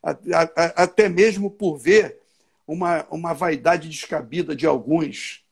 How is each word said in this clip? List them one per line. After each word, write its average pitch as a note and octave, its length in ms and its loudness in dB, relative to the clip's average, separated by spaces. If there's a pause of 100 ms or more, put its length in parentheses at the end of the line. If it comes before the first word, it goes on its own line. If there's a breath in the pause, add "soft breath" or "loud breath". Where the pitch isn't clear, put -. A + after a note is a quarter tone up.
a, D#3 100 -4
a, E3 320 -2
a, E3 400 0
até G3 260 4
mesmo G3 420 2
por F#3+ 260 -4
ver F3 420 2 (460)
uma, E3+ 460 -4
uma E3 220 -6
vaidade D#3+ 560 0
descabida D#3 680 -6
de D3 100 -4
alguns C#3+ 880 -2